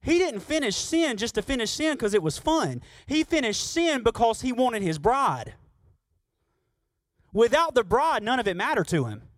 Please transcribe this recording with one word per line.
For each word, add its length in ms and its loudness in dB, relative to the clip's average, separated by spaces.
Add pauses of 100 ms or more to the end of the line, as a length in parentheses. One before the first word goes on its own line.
He 180 2
didn't 220 0
finish 340 -2
sin 440 0
just 180 -4
to 60 -2
finish 280 -2
sin 260 -2
'cause 180 -2
it 100 4
was 120 -2
fun. 460 0 (240)
He 160 0
finished 420 -2
sin 380 0
because 380 2
he 100 -4
wanted 320 0
his 160 -2
bride. 560 0 (1800)
Without 440 4
the 80 2
bride, 400 2
none 160 0
of 80 0
it 80 -2
mattered 320 -2
to 160 0
him. 180 -8 (160)